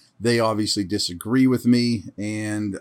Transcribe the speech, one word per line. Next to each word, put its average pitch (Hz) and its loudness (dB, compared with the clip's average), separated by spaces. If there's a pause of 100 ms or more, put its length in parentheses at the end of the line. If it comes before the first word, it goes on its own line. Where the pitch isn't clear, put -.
(180)
They 117 2
obviously 107 0
disagree 104 0
with 123 2
me, 120 2 (120)
and, 107 -6